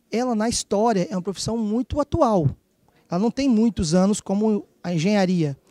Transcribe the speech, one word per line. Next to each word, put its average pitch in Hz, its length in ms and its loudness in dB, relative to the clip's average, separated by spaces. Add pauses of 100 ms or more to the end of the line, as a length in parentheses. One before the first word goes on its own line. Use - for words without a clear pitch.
(120)
ela 240 240 -2
na 214 120 0
história 220 640 0
é 202 60 -4
uma 180 60 -4
profissão 214 340 -6
muito 226 440 -2
atual. 226 480 2 (640)
Ela 170 80 -2
não 233 140 0
tem 277 160 -2
muitos 208 460 2
anos 190 260 2
como 208 440 -2 (160)
a 175 140 -6
engenharia. 175 640 0 (120)